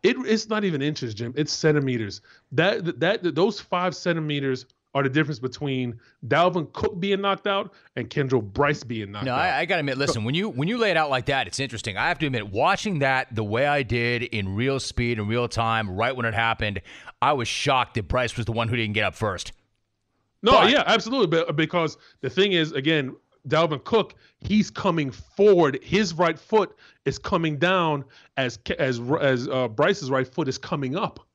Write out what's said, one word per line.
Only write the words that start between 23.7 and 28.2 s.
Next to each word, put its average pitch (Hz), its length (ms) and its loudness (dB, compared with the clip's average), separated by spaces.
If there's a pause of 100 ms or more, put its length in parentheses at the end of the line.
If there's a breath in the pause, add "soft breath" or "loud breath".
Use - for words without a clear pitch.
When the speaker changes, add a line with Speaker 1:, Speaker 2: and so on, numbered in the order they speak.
Speaker 1:
Cook, 220 320 0 (240 soft breath)
he's - 320 2
coming 160 400 0
forward. 175 720 4
His 175 320 0
right 165 220 2
foot - 380 0 (300 soft breath)
is 135 120 -2
coming 165 400 -2
down 165 460 0 (340 soft breath)